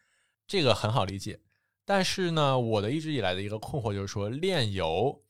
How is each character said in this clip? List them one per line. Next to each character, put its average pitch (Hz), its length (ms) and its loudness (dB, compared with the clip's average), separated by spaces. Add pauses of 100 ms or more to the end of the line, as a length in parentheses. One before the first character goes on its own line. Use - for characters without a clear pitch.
(460)
这 196 160 0
个 123 140 6
很 107 160 0
好 110 140 2
理 98 120 -6
解。 98 220 -10 (480)
但 196 160 2
是 180 280 0
呢， 147 260 4
我 113 240 2
的 101 80 0
一 151 100 -2
直 156 120 -6
以 135 100 -2
来 92 140 2
的 95 60 -4
一 101 60 -6
个 107 120 -6
困 143 220 -6
惑 107 120 -2
就 98 80 -2
是 98 60 -4
说， 101 220 -4
链 147 420 0
游 95 580 0